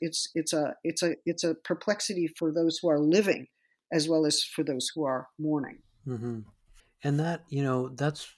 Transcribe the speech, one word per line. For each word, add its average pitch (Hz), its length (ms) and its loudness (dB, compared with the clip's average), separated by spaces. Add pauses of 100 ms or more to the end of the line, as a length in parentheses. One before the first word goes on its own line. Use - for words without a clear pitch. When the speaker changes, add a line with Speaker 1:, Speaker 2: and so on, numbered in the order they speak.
Speaker 1:
it's, - 340 -2
it's 160 180 0
a, 151 300 0
it's 165 180 -2
a, 170 140 0 (100)
it's 170 180 -2
a 165 120 0
perplexity 180 720 -2
for 160 240 -2
those 165 280 2
who 175 100 2
are 147 100 4
living 175 480 4 (440)
as 160 160 2
well 160 200 4
as - 160 2
for - 200 -4
those 135 300 -2
who 156 120 -2
are 131 220 -2 (120)
mourning. 151 400 -2 (280)
Speaker 2:
Mm-hmm. 117 340 -6 (640)
And 143 140 2
that, 165 300 -2
you 139 140 -2
know, 127 260 0
that's 143 480 -4